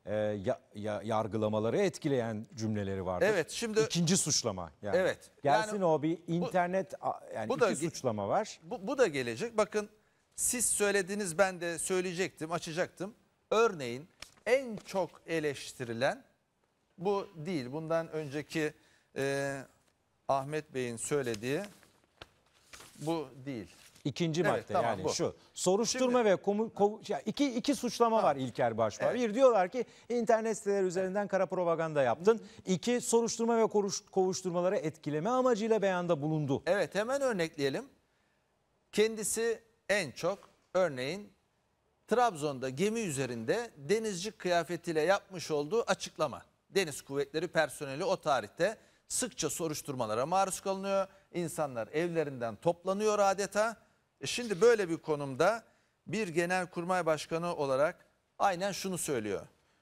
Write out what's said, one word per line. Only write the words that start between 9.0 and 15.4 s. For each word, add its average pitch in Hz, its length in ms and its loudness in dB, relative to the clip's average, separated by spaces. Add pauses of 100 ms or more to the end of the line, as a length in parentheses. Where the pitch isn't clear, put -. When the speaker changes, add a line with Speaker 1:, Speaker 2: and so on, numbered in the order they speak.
Speaker 2:
gelecek. 143 500 -4
Bakın, 208 320 0 (480)
siz - 300 -2
söylediniz, 202 720 0
ben 190 220 2
de 170 180 -4
söyleyecektim, 180 760 -2
açacaktım. 175 600 -6 (360)
Örneğin 170 580 0 (380)
en 240 300 0
çok 180 340 -4 (160)
eleştirilen 147 1000 -4 (720)